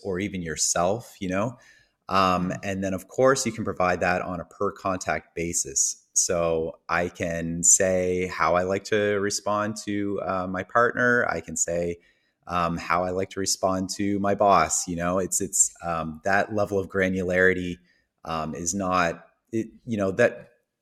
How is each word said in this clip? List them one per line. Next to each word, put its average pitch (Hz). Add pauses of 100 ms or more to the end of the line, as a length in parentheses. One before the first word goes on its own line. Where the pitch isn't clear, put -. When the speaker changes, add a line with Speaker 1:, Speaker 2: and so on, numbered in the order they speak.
Speaker 1:
or 95
even 95
yourself, 87
you 95
know? 101 (520)
Um, 92
Speaker 2:
Mm-hmm. -
Speaker 1:
and 98
then, 95
of 90
course, 131
you 117
can 110
provide 90
that 90
on 90
a -
per 101
contact 90
basis. -
So 82 (100)
I 87
can 85
say 92
how 85
I 90
like 98
to 104
respond 104
to, 101
uh, 92
my 92
partner. 120
I 82
can 80
say, 87 (480)
um, 85
how 85
I 92
like 95
to -
respond 95
to 101
my 101
boss. 95
You 87
know, 90
it's, 90
it's, -
um, 80
that 98
level 101
of 95
granularity, 92 (480)
um, 78
is 87
not, 92 (280)
it, 113 (180)
you 113
know, 98
that, 113 (320)